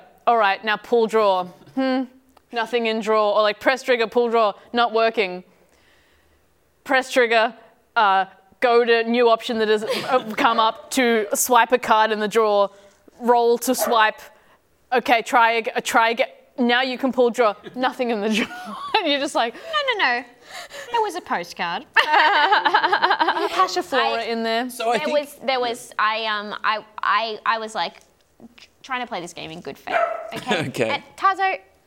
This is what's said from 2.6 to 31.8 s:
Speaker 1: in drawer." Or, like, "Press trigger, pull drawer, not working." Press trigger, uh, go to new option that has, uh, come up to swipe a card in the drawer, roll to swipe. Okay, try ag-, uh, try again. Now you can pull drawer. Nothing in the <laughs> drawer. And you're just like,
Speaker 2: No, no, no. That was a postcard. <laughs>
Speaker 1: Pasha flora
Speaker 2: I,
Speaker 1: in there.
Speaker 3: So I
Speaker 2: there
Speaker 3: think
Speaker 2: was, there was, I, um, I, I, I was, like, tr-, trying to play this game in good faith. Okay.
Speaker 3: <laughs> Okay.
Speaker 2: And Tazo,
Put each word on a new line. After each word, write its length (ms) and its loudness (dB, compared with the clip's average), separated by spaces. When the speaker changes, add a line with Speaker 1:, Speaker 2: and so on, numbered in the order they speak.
Speaker 1:
in 120 0
drawer." 360 2
Or, 80 4
like, 160 0
"Press 240 0
trigger, 240 0
pull 220 0
drawer, 260 2
not 180 2
working." 520 0
Press 280 0
trigger, 420 2
uh, 300 4
go 240 4
to 200 2
new 260 2
option 300 0
that 100 2
has, 140 2
uh, 520 -2
come 240 2
up 320 -2
to 420 2
swipe 380 4
a 60 2
card 340 2
in 80 -4
the 80 -2
drawer, 440 2
roll 400 2
to 160 -2
swipe. 440 2
Okay, 300 2
try 360 2
ag-, 180 -4
uh, 60 -2
try 280 2
again. 200 -2
Now 240 2
you 160 -4
can 160 -2
pull 160 4
drawer. 260 2
Nothing 340 -2
in 120 -2
the 80 -2
<laughs> 80 0
drawer. 380 -6
And 100 -2
you're 120 0
just 160 -6
like, 180 -2
Speaker 2:
No, 260 -6
no, 0 -
no. 180 -2
That 100 -2
was 140 -4
a 60 -8
postcard. 680 -6
<laughs> 60 -6
Speaker 1:
Pasha 1900 2
flora 400 -2
Speaker 2:
I, 100 -6
Speaker 1:
in 100 -4
there. 260 -2
Speaker 3:
So 200 -6
I 80 2
Speaker 2:
there 80 -2
Speaker 3:
think 140 0
Speaker 2:
was, 240 -10
there 160 0
was, 400 -6
I, 260 0
um, 380 -6
I, 200 -2
I, 440 0
I 140 0
was, 160 -10
like, 260 -6
tr-, 100 -20
trying 200 -8
to 60 -8
play 140 -8
this 120 -12
game 180 -14
in 100 -14
good 160 -12
faith. 180 -8
Okay. 320 -4
Speaker 3:
<laughs> 20 -
Okay. 200 -2
Speaker 2:
And 140 -4
Tazo, 440 0